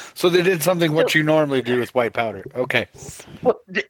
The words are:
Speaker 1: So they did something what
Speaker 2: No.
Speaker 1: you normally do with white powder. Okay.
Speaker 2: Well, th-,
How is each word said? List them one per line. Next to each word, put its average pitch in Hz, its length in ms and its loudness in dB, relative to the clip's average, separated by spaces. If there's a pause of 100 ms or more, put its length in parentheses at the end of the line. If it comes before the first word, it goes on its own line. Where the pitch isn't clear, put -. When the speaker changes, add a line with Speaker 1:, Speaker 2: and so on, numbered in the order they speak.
(140)
Speaker 1:
So - 140 0
they 175 140 4
did 175 200 0
something 170 300 2
what 160 220 2
Speaker 2:
No. 160 40 4
Speaker 1:
you 156 60 4
normally 151 380 2
do 123 180 -2
with 113 140 -6
white 117 180 2
powder. 107 320 -4 (100)
Okay. 120 320 -2 (560)
Speaker 2:
Well, - 180 2 (120)
th-, 196 180 -6